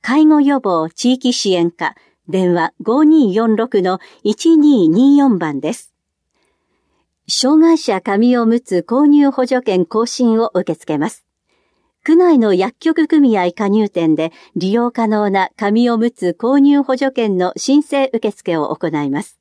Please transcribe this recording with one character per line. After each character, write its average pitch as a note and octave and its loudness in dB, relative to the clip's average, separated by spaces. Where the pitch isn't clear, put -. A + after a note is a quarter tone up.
介 D4+ 2
護 D4+ 4
予 C#4 2
防 E3 -2
地 B3+ 0
域 B3+ -2
支 G3+ -2
援 E3+ 0
課、 - -8
電 F3+ 0
話 E3+ -2
五 C4+ 0
二 D4+ 4
四 A3 0
六 A3 -2
の F#3 -2
一 D#4+ 2
二 C4+ 4
二 C4 4
四 C4+ 2
番 D3+ -6
で D3+ -6
す。 - -16
障 D4+ 0
害 E4 4
者 F#3+ -4
紙 A#3 0
お A#3 -2
む A#3 0
つ F3+ -4
購 C#4 0
入 C#4+ 4
補 C4 -2
助 B3+ -2
券 F#3 -2
更 A3 -4
新 A3+ -2
を A#3 -2
受 E3+ -4
け - -12
付 - -8
け C#3+ -4
ま D#3 -4
す。 - -16
区 D#4+ 2
内 E4+ 4
の G#3+ 2
薬 F#3+ -4
局 D#4+ -2
組 C4+ 2
合 F3+ -2
加 G3+ -4
入 G#3 0
店 E3 -2
で D#3+ -4
利 F#3 -4
用 A#3+ -2
可 A3+ -4
能 G#3 0
な F#3+ -2
紙 A3+ 0
お A3+ -2
む A#3+ -2
つ F3 -6
購 C4 0
入 C#4+ 4
補 C4 -2
助 C4+ -2
券 A3 -4
の F3+ -2
申 C#4+ 0
請 C#4 -4
受 A3+ -4
付 F3 -6
を D3+ -4
行 - -6
い D3 -4
ま C#3+ -6
す。 - -20